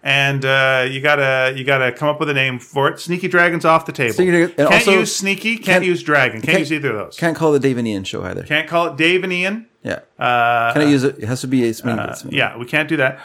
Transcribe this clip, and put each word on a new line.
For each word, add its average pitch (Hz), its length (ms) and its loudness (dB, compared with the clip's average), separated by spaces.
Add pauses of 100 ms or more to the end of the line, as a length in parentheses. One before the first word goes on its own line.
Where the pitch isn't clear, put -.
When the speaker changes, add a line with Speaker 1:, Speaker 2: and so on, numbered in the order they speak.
Speaker 1:
And, 139 400 0
uh, 135 480 2
you 135 120 -6
gotta, 135 520 2
you 131 100 -8
gotta 131 280 2
come 151 160 -2
up 147 100 -2
with 156 120 0
a - 20 -2
name 131 260 0
for 139 300 -2
it. 165 100 -4
Sneaky 175 300 -4
Dragon's 175 380 2
off 160 180 4
the 151 80 -8
table. 120 220 -2
Speaker 2:
Sneaky 180 160 2
Dra-, 170 140 4
and 175 120 -4
Speaker 1:
Can't 151 160 4
Speaker 2:
also 208 280 4
Speaker 1:
use 214 140 -2
Sneaky, 196 420 -2
can't 220 100 -16
Speaker 2:
can't, 185 180 2
Speaker 1:
use 175 180 0
Dragon. 127 380 0
Can't 135 60 -6
Speaker 2:
can't, 170 140 2
Speaker 1:
use 147 120 -4
either 139 200 -2
of 107 40 -4
those. 98 220 -10
Speaker 2:
can't 165 180 -2
call 160 180 2
it 143 60 4
the 135 80 2
Dave 123 80 0
and 120 100 -2
Ian 101 180 -4
show 95 200 -8
either. 92 200 -8
Speaker 1:
Can't 151 240 -2
call 170 180 0
it 147 100 -8
Dave 175 260 2
and 190 120 -6
Ian. 196 320 -4 (160)
Speaker 2:
Yeah. 98 160 -6 (200)
Speaker 1:
Uh, 120 540 2
Speaker 2:
Can 151 80 0
I 151 60 2
use 139 180 4
it? 139 140 -2
It - 80 -10
has 123 160 -4
to 131 40 -8
be, 127 180 0
it's, 113 200 -4
Speaker 1:
uh, 117 240 -4
Speaker 2:
it's - 160 -12
Speaker 1:
yeah, 113 320 -4
we 120 80 -12
can't 151 240 -4
do 156 80 -2
that. 135 280 -2